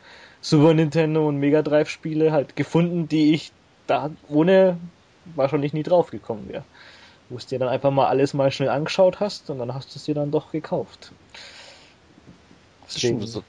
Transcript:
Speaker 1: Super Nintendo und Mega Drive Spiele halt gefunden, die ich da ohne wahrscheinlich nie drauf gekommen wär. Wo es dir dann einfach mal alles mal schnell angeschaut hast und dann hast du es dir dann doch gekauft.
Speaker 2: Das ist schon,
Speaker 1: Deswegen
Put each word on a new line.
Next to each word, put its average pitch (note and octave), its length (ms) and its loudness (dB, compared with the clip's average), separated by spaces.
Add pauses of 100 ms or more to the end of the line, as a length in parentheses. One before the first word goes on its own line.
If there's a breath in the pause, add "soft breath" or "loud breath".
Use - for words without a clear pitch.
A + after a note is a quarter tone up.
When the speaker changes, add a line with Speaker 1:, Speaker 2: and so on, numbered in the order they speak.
(420 loud breath)
Speaker 1:
Super D#3 320 6
Nintendo D#3 540 2
und C#3+ 100 -2
Mega C#3+ 240 2
Drive D3+ 280 0
Spiele D#3 420 0
halt D3 240 -2
gefunden, E3+ 520 -2
die D3+ 260 2
ich - 180 -4 (340)
da C3+ 240 -2 (180)
ohne F3 500 4 (580)
wahrscheinlich C#3+ 380 -2
nie D3+ 100 -4
drauf E3+ 260 2
gekommen G#2+ 400 -12
wär. - 140 -12 (680 loud breath)
Wo B2 80 -14
es - 80 -16
dir B2+ 140 -8
dann B2+ 100 -2
einfach C3 220 0
mal C3+ 160 2
alles C3+ 260 2
mal C#3 180 0
schnell C3+ 180 -4
angeschaut D#3+ 500 0
hast - 320 -6
und C3+ 80 -8
dann A#2+ 160 -6
hast - 180 -14
du C#3+ 60 -18
es - 60 -18
dir D3+ 100 -2
dann D3 160 -4
doch D3+ 200 -4
gekauft. - 600 -8 (1700 loud breath)
Speaker 2:
Das - 100 -16
ist - 60 -6
schon, A#2+ 180 0
Speaker 1:
Deswegen G#2 300 -10